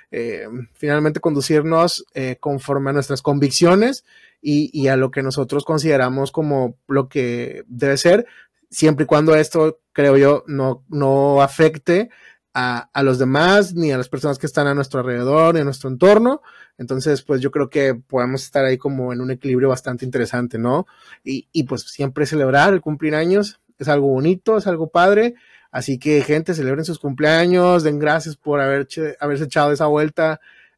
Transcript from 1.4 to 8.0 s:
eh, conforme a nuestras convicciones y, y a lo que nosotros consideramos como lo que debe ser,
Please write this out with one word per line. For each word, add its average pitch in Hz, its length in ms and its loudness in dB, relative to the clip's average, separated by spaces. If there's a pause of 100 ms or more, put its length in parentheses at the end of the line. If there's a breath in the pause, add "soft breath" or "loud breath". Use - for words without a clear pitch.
eh, 131 240 -6
conforme 139 520 -4
a - 20 -2
nuestras 139 300 -4
convicciones 170 840 2 (360 soft breath)
y, 147 320 -2
y 135 140 -2
a 135 100 2
lo 131 140 0
que 135 140 -6
nosotros 135 400 -4
consideramos 139 640 0
como 139 460 -2 (100)
lo 139 220 -2
que 123 580 -6
debe 139 300 -2
ser, 190 300 4 (440 soft breath)